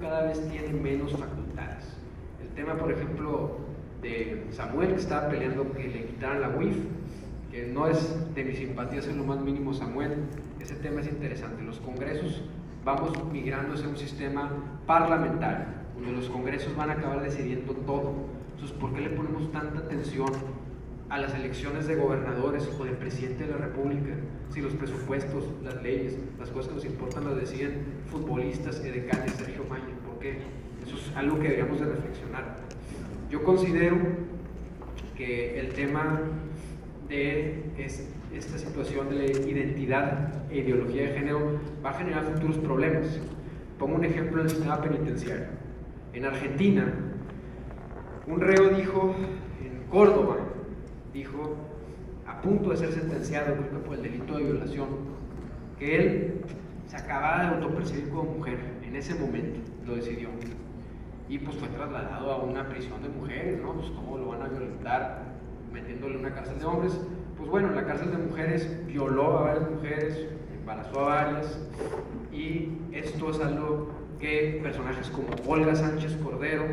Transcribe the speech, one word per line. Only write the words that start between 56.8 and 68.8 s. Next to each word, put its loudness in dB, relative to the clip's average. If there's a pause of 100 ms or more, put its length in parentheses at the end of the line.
se -10
acababa 2
de 4
autopercibir 0
como 0 (100)
mujer, -4 (260)
en -6
ese -4
momento -2 (260)
lo -4
decidió, -4 (1000)
y -2
pues -6
fue -6
trasladado -4
a 0
una -2
prisión -6
de -4
mujeres, -2
¿no? -4
Pues, -4
¿cómo -6
lo -4
van -4
a -4
violentar -2 (360)
metiéndole -6
en -4
una -2
cárcel -6
de -4
hombres? 2 (380)
Pues -6
bueno, 6
en 2
la 0
cárcel 0
de 0
mujeres 0